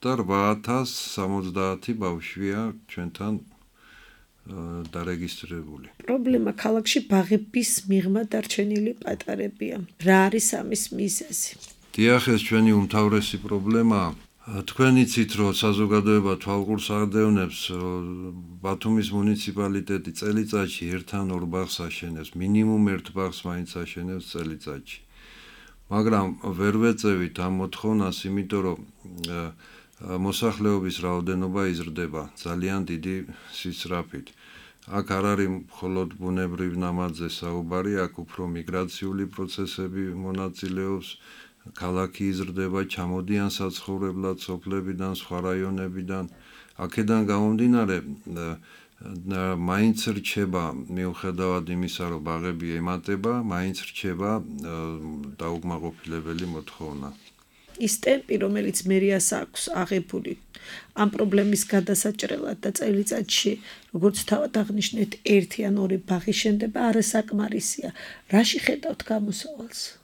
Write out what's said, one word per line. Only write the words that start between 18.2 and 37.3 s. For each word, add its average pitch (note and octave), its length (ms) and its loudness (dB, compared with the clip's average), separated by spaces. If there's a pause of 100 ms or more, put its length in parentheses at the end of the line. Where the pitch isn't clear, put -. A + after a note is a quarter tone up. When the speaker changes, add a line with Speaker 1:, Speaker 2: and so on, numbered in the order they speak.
Speaker 1:
ბათუმის G2 560 0
მუნიციპალიტეტი G2 1040 0
წელიწადში G#2 720 0
ერთ F2+ 240 -6
ან G2 160 -2
ორ F2+ 160 -2
ბაღს F#2 320 -4
აშენებს, E2 560 -8
მინიმუმ G#2+ 560 4
ერთ F2+ 140 -4 (100)
ბაღს F#2 220 -2 (100)
მაინც F2 240 -6
აშენებს F2 540 -8 (100)
წელიწადში. D#2 640 -8 (880)
მაგრამ G#2+ 380 4 (340)
ვერ G2+ 160 4
ვეწევით G#2+ 640 2
ამ F#2 120 0 (120)
მოთხოვნას, G2 520 0 (120)
იმიტომ G2 400 -2
რომ, E2 160 -2
ე, F2 560 -10
ე, - 800 -10
მოსახლეობის G2+ 800 0
რაოდენობა F#2 600 -2 (100)
იზრდება D#2+ 500 -6 (140)
ძალიან F2+ 480 -4
დიდი E2+ 320 -4 (320)
სისწრაფით. F2 800 -8 (640)
აქ G2+ 160 -2
არ F#2+ 240 0
არის G2 180 0 (220)
მხოლოდ F#2 360 -2 (120)
ბუნებრივ F#2 520 -2 (120)
ნამაძე F2 480 -2